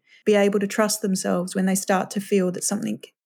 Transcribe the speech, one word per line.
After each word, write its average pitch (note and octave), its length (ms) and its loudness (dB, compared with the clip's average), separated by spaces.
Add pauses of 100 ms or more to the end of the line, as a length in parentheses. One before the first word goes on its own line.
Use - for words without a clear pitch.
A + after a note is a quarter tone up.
(240)
be G#3 120 4
able G3+ 240 4
to G3+ 80 0
trust G#3+ 340 0
themselves F#3+ 540 -2
when F#3+ 100 2
they F#3+ 80 2
start F#3+ 380 0
to G3+ 80 -4
feel F#3 320 0
that - 100 -8
something G#3+ 380 -4 (260)